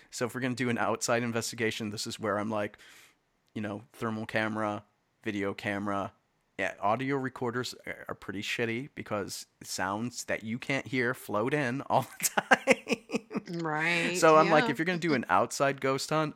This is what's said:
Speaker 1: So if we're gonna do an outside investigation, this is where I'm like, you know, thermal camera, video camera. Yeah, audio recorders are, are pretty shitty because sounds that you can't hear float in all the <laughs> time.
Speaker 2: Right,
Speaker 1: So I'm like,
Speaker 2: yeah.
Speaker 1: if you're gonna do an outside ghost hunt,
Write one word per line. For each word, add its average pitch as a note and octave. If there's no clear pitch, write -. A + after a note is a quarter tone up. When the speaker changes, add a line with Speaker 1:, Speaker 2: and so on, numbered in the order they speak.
Speaker 1:
So -
if A2+
we're B2+
gonna B2+
do B2
an A2+
outside A2+
investigation, A2+
this G#2+
is A#2
where G#2
I'm G#2
like, G#2
you A2+
know, G#2
thermal A2
camera, A2
video G2+
camera. G2+
Yeah, F#2+
audio C3
recorders B2
are, -
are -
pretty G2+
shitty A#2+
because -
sounds G#2
that F#2
you A2
can't C3+
hear B2+
float A2+
in C#3
all B2+
the -
<laughs> -
time. E3+
Speaker 2:
Right, E3
Speaker 1:
So E3
I'm D#3+
like, D3+
Speaker 2:
yeah. D#3+
Speaker 1:
if B2
you're D#3+
gonna F3+
do D#3
an A#2
outside C3+
ghost C3+
hunt, D#3